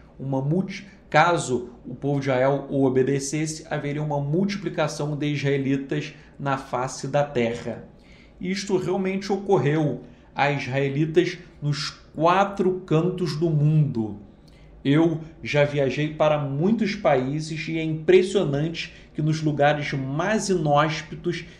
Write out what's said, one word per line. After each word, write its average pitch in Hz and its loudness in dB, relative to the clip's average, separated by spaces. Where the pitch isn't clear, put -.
Uma 135 -2
multi-, 165 -2
caso 151 2
o 120 -12
povo 139 -2
de 135 -4
Israel 135 2
o 135 2
obedecesse, 135 0
haveria 147 -4
uma 143 -2
multiplicação 151 -2
de 147 -2
israelitas 139 0
na 139 -2
face 131 -6
da 143 2
terra. 117 -4
Isto 190 -2
realmente 190 -2
ocorreu 151 2
a 143 2
israelitas 139 0
nos 143 -2
quatro 185 0
cantos 175 0
do 165 0
mundo. 139 2
Eu 156 4
já 139 2
viajei 143 -2
para 151 2
muitos 175 0
países 151 0
e 160 -4
é 160 -2
impressionante 160 2
que 160 -4
nos 156 0
lugares 147 2
mais 156 -2
inóspitos 156 0